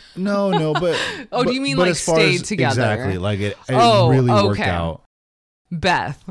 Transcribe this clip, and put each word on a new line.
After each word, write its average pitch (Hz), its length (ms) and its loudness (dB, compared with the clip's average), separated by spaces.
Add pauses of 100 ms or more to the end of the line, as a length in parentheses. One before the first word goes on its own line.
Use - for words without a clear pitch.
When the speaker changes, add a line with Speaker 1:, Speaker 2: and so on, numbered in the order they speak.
Speaker 1:
<laughs> - 120 -20
Speaker 2:
No, 202 340 -2
no, 156 240 0
but 170 260 0 (160)
Speaker 1:
<laughs> 277 160 -16
Oh, 247 120 -2
do - 20 -2
Speaker 2:
but, 247 80 0
Speaker 1:
you 262 80 -4
mean, 277 160 -4
Speaker 2:
but 180 60 4
Speaker 1:
like, 180 80 2
Speaker 2:
as - 120 -4
far - 120 0
Speaker 1:
stayed 185 260 2
Speaker 2:
as - 60 -10
Speaker 1:
together? 160 340 -2
Speaker 2:
Exactly. 107 380 -2
Like, 98 200 -2
it, 101 120 -2 (180)
it 131 40 -2
Speaker 1:
Oh, 202 360 4
Speaker 2:
really 127 220 4
worked 104 280 2
Speaker 1:
okay. - 100 -2
Speaker 2:
out. 85 340 -4 (680)
Speaker 1:
Beth. 156 600 -2